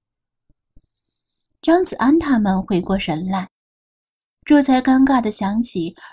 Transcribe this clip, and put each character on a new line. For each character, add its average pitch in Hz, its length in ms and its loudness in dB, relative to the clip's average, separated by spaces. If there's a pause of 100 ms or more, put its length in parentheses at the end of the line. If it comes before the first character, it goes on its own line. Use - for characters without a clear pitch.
(1600)
张 349 240 2
子 - 120 -8
安 285 240 2
他 285 180 0
们 190 240 0
回 185 180 -2
过 190 200 -2
神 170 260 -6
来， 190 240 -6 (960)
这 294 160 4
才 269 180 2
尴 262 240 2
尬 269 160 2
地 220 120 -2
想 214 320 -4
起 170 320 -8 (180)